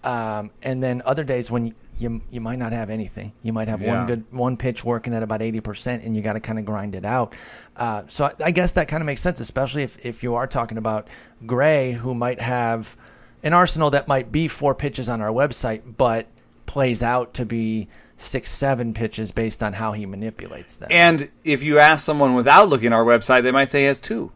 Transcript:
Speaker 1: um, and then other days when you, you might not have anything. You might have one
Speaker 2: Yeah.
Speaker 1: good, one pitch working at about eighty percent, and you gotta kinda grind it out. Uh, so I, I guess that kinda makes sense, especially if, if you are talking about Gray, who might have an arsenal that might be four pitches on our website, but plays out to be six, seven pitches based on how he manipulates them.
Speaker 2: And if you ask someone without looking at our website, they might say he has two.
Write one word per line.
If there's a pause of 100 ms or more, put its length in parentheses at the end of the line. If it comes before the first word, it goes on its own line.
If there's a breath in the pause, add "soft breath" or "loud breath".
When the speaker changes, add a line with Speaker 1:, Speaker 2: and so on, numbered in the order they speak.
Speaker 1:
um, (120)
and
then
other
days
when (280)
you,
you
might
not
have
anything. (120)
You
might
have
one
Speaker 2:
Yeah.
Speaker 1:
good,
one
pitch
working
at
about
eighty
percent,
and
you
gotta
kinda
grind
it
out. (420 loud breath)
Uh,
so
I, (140)
I
guess
that
kinda
makes
sense,
especially
if,
if
you
are
talking
about (400 soft breath)
Gray,
who
might
have (480 soft breath)
an
arsenal
that
might
be
four
pitches
on
our
website, (160)
but (400)
plays
out
to
be (280 soft breath)
six,
seven
pitches
based
on
how
he
manipulates
them.
Speaker 2:
And (160)
if
you
ask
someone
without
looking
at
our
website,
they
might
say
he
has
two.